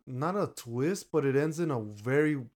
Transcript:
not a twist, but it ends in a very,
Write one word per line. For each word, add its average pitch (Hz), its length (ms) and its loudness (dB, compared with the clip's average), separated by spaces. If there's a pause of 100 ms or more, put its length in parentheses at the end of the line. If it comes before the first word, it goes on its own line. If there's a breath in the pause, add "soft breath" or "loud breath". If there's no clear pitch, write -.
not 147 300 -4
a 185 120 0
twist, 131 640 -4
but 147 140 2
it 135 100 4
ends 151 240 2
in 165 120 0
a 123 100 0
very, 127 600 0 (160)